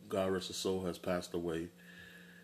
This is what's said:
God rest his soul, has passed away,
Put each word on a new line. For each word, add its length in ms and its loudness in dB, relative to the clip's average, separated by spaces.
God 240 4
rest 160 2
his 80 -6
soul, 300 2
has 120 0
passed 360 0
away, 340 2